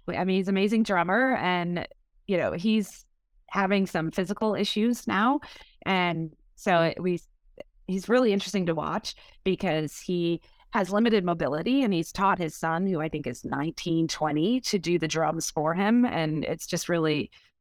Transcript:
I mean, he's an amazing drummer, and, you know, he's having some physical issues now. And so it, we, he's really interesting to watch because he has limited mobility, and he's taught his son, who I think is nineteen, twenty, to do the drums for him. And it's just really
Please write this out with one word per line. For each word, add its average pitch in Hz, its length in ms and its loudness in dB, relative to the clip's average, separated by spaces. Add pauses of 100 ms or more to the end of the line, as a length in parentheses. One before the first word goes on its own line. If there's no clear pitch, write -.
I 175 160 -2
mean, 190 140 2
he's 190 100 0
an 196 80 2
amazing 214 280 2
drummer, 208 520 2
and, 175 520 -2 (400)
you 190 100 0
know, 117 160 0
he's 214 520 0 (440)
having 196 360 2
some 160 260 -2
physical 202 440 -2
issues 214 520 0
now. 233 320 2 (460)
And 170 480 0 (220)
so 175 260 2
it, 165 200 0
we, 180 180 0 (680)
he's 190 220 -4
really 240 240 4
interesting 190 320 0
to 165 100 0
watch 156 400 -4 (280)
because 156 560 0
he 170 420 -2 (300)
has 190 180 0
limited 214 340 4
mobility, 170 600 0
and 202 100 2
he's 170 180 -2
taught 196 280 2
his 160 160 -4
son, 165 320 -2
who 180 120 0
I 160 80 -2
think 151 200 -6
is 123 180 -8
nineteen, 165 640 -2
twenty, 156 540 0
to 208 180 -2
do 175 180 0
the 160 100 -2
drums 160 440 -2
for 160 220 0
him. 214 300 2
And 156 400 -2
it's 165 220 -6
just - 240 -4
really 156 400 0 (320)